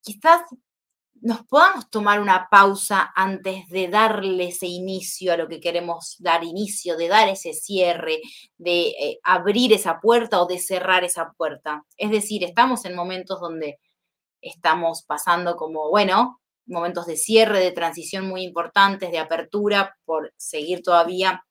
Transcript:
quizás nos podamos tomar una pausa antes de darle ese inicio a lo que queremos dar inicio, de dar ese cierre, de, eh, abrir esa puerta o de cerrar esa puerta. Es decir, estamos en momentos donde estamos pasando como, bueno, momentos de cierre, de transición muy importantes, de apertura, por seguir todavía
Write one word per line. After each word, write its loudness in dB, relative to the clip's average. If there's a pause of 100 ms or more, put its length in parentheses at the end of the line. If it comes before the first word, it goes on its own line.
quizás 2 (800)
nos -4
podamos 4
tomar 0
una 0
pausa 6
antes -4
de -2
darle 0
ese -8
inicio -4
a 0
lo -4
que -10
queremos -6
dar 0
inicio, -6
de -2
dar 4
ese -6
cierre, -2 (360)
de, 0
eh, -6
abrir 2
esa 0
puerta 2
o 2
de -4
cerrar 0
esa -6
puerta. -8 (140)
Es -2
decir, -2
estamos 0
en -10
momentos -8
donde -10 (640)
estamos -2
pasando -2
como, -6
bueno, 2 (260)
momentos -6
de -6
cierre, 4
de 2
transición -6
muy -6
importantes, 0
de -4
apertura, -2
por -6
seguir -8
todavía 2